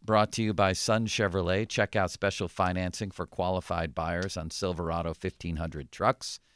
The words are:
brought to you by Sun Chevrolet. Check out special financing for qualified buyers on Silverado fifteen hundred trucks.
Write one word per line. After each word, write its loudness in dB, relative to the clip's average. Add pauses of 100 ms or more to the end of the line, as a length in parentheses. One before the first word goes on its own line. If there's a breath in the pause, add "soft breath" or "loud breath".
brought 4
to -2
you 2
by 4
Sun 2
Chevrolet. 2
Check 0
out 2
special -2
financing -2
for -6
qualified -2
buyers -2
on -6
Silverado -2
fifteen -6
hundred -6
trucks. -2 (160)